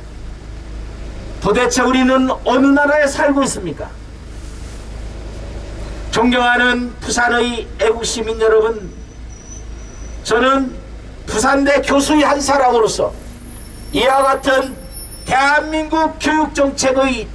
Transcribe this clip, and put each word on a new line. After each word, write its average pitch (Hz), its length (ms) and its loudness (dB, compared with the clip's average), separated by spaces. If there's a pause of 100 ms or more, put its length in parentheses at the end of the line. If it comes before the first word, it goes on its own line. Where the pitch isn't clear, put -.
(1400)
도대체 240 400 2
우리는 262 480 4 (140)
어느 262 220 4
나라에 294 420 4
살고 285 360 2
있습니까? 185 460 -4 (2250)
존경하는 247 840 2
부산의 240 680 0 (120)
애국 226 240 2
시민 220 380 -4
여러분, 220 500 2 (1300)
저는 262 520 2 (520)
부산대 277 540 4
교수의 285 420 4
한 277 180 2
사람으로서 247 720 2 (760)
이와 269 320 4
같은 269 520 2 (500)
대한민국 311 920 2
교육 311 360 2
정책의 262 800 2